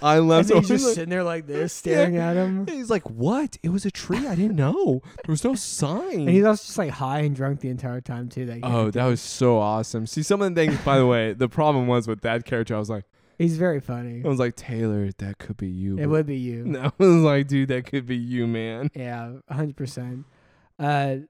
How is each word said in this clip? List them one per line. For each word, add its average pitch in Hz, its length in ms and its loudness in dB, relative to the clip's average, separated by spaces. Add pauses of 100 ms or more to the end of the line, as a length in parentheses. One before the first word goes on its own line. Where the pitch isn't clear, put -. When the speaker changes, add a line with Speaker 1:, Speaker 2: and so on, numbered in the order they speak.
Speaker 1:
I 151 160 6
love 165 320 6
Speaker 2:
And 180 100 6
he's 185 80 4
Speaker 1:
so - 60 2
Speaker 2:
just 269 140 2
Speaker 1:
much. 226 80 4
Speaker 2:
sitting 170 160 -6
there 180 120 0
like 165 220 -4
this, 147 360 -6
Speaker 1:
<laughs> - 40 -12
Yeah. 165 80 0
Speaker 2:
staring 170 240 4
at 170 180 0
him. 190 320 0
Speaker 1:
He's 269 220 -6
like, 202 200 0
"What? 180 520 -2
It 165 80 -4
was 190 160 -2
a 196 60 -2
tree? 240 360 -4
I 214 60 -4
didn't 196 220 0
know. 151 460 0 (220)
There 160 80 -6
was 156 120 0
no 262 100 0
sign." 220 680 -4
Speaker 2:
And 156 80 2
he's 190 140 8
also 214 220 4
just, - 140 -12
like, 165 100 -2
high 139 300 -4
and 147 160 0
drunk 139 240 -2
the 127 100 -6
entire 127 320 -8
time, 123 280 -8
too. 127 180 -8
That 117 160 -10
Speaker 1:
Oh, 127 60 -6
Speaker 2:
character. 113 300 2
Speaker 1:
that 123 60 2
was 123 160 2
so 120 380 2
awesome. 110 480 -2
See, 156 160 -4
some 202 180 2
of 190 120 0
the 170 60 2
things, 151 240 2
by 139 140 4
the 131 80 6
way, 113 280 2
the 123 140 0
problem 143 380 2
was 123 220 2
with 110 140 -4
that 117 240 -2
character, 117 300 -2
I 107 40 -2
was 107 100 -4
like, 104 160 -8 (320)
Speaker 2:
He's 170 200 2
very 165 220 0
funny. 120 460 -8
Speaker 1:
I - 20 -2
was 139 120 2
like, 120 160 0
"Taylor, 110 540 -2 (100)
that 98 200 -10
could - 180 -12
be 98 100 -6
you, 95 320 -4
Speaker 2:
It 151 40 -2
Speaker 1:
bro." 147 100 0
Speaker 2:
would 156 140 2
be 139 100 -6
you. 120 280 -6
Speaker 1:
No, 131 140 -4 (160)
<laughs> - 40 -2
I 185 40 6
was 170 200 8
like, 143 240 4
"Dude, 135 220 2
that 127 160 -2
could 135 220 -4
be 127 80 -4
you, 120 320 -2
man." 113 480 -4
Speaker 2:
Yeah, 120 380 -10 (140)
a 156 80 -10
hundred 147 220 -4
percent. 127 480 -10 (520)
Uh, 139 400 -2 (120)